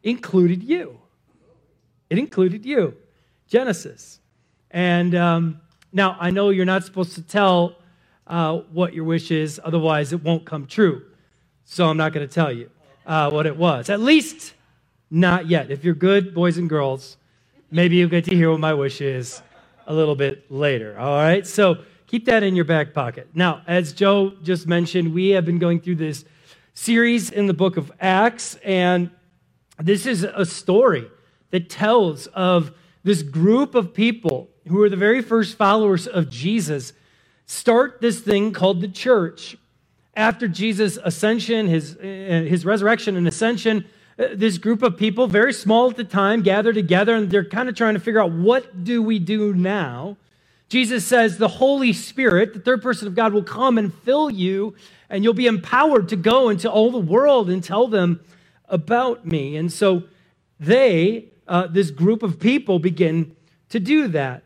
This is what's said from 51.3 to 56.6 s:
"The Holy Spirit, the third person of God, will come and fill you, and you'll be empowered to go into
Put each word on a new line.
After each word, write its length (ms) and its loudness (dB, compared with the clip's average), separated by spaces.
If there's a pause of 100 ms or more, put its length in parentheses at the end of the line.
"The 100 2
Holy 440 2
Spirit, 600 0
the 60 -12
third 220 0
person 260 -4
of 80 -6
God, 160 2
will 100 0
come 360 0
and 140 -2
fill 380 0
you, 440 -4 (360)
and 140 -4
you'll 100 4
be 120 0
empowered 640 2
to 60 -2
go 340 2
into 200 -2